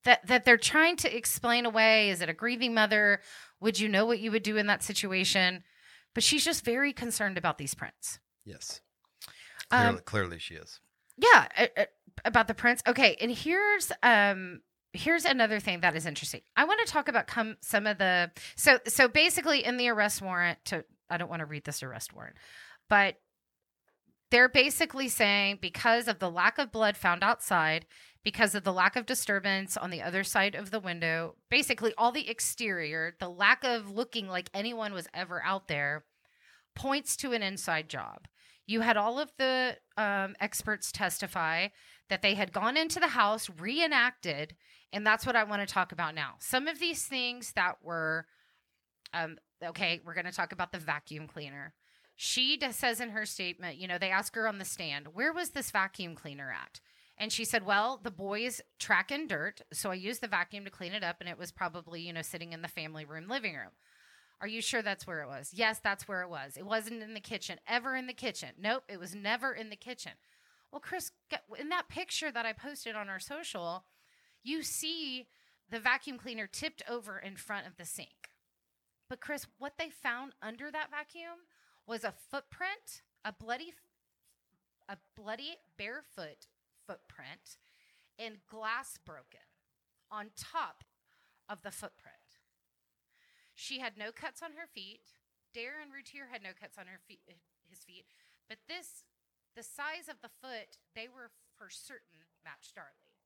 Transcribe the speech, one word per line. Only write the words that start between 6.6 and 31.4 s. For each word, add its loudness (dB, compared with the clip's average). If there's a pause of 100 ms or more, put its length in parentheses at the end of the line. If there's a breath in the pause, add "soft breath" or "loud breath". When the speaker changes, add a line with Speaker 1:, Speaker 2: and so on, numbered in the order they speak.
Speaker 1:
very 2
concerned -2
about 0
these -6
prints. -10 (260)
Speaker 2:
Yes. -12 (920 loud breath)
Speaker 1:
Um, 6
Speaker 2:
Clearly, 6
clearly -2
she -10
is. -16 (360)
Speaker 1:
Yeah, 10 (100)
uh, 6 (100)
uh, 4 (400)
about 6
the 0
prints. 4
Okay, 6
and 0
here's, 2 (100)
um, 6 (320)
here's 2
another 4
thing -2
that 4
is -4
interesting. -6 (140)
I 6
wanna 2
talk 0
about 2
come, -2
some 0
of 0
the, 4 (260 loud breath)
so, 8
so 6
basically 4
in 0
the 2
arrest 2
warrant, 0
to, -2 (240)
I -2
don't -4
wanna -6
read -8
this -6
arrest -10
warrant, -18 (520 loud breath)
but 6 (1120)
they're 10
basically 4
saying 4
because 2
of 0
the -2
lack 4
of -2
blood 2
found 2
outside, 2 (380 loud breath)
because 4
of -2
the 2
lack 4
of -2
disturbance 0
on -4
the -6
other -2
side 2
of -8
the -2
window, -2 (160)